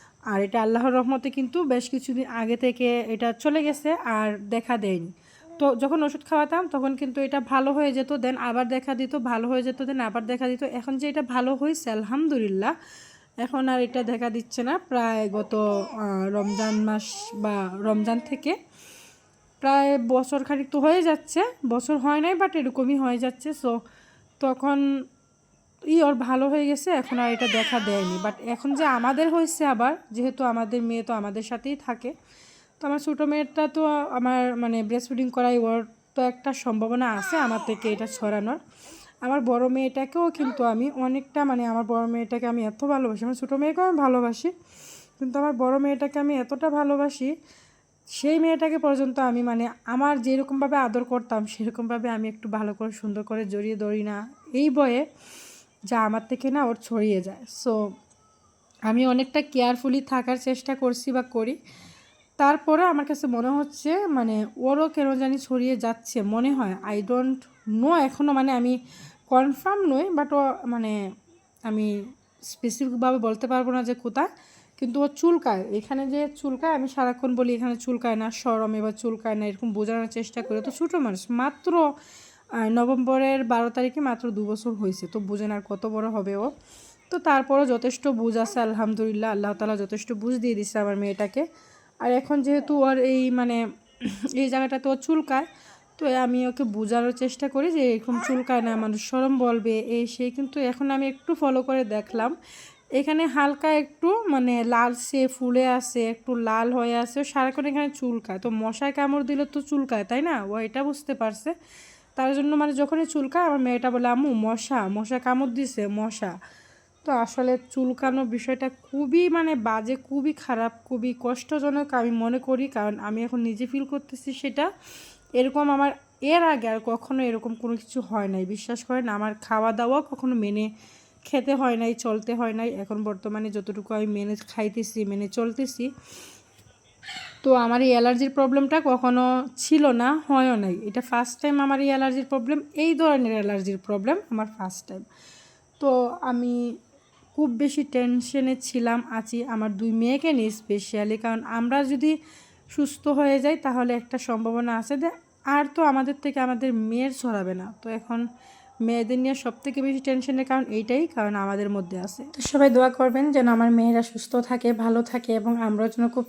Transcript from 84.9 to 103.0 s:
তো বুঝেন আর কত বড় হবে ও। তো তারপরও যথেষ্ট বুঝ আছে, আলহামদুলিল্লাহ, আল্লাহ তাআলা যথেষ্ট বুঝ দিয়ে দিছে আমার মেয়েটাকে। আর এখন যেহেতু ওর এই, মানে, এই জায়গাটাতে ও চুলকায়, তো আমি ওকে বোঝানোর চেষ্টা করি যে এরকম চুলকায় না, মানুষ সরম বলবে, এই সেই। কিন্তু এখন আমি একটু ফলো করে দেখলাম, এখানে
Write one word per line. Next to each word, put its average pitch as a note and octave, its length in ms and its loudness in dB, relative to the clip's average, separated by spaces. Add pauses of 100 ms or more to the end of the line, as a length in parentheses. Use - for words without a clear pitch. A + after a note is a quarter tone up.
তো G#3+ 140 -6
বুঝেন G#3 300 -4
আর G#3 140 -4
কত G3+ 220 -6
বড় G#3+ 220 -4
হবে G3+ 280 -4
ও। A3+ 140 -2 (600)
তো F4+ 80 -4
তারপরও C#4 480 4
যথেষ্ট B3 420 0
বুঝ A3+ 280 0
আছে, A3+ 240 0
আলহামদুলিল্লাহ, A3 720 0
আল্লাহ G#3 240 -2
তাআলা G#3+ 220 -2
যথেষ্ট G#3 360 -6
বুঝ A3+ 220 -2
দিয়ে A#3+ 200 0
দিছে G#3 240 -4
আমার G3+ 180 0
মেয়েটাকে। G3+ 500 -2 (520)
আর B3 140 2
এখন C4+ 300 2
যেহেতু C#4+ 400 2
ওর C4 160 4
এই, B3+ 320 2
মানে, A#3+ 400 0 (640)
এই C4+ 160 0
জায়গাটাতে C4 400 0
ও C4+ 80 2
চুলকায়, D#4 500 0 (520)
তো C4+ 180 2
আমি B3 300 2
ওকে B3+ 180 -2
বোঝানোর A3+ 480 0
চেষ্টা B3+ 360 -2
করি C#4 220 0
যে C4+ 220 4
এরকম A#3 340 -2
চুলকায় B3+ 360 0
না, A3+ 140 0
মানুষ G#3+ 340 -4
সরম C4 280 2
বলবে, A3+ 400 2
এই A#3 280 -2
সেই। B3 240 -4
কিন্তু C4+ 300 -4
এখন C4 300 0
আমি C4+ 160 0
একটু C4+ 280 -4
ফলো C4 280 2
করে C4 220 0
দেখলাম, A3 520 -2 (540)
এখানে D#4 360 2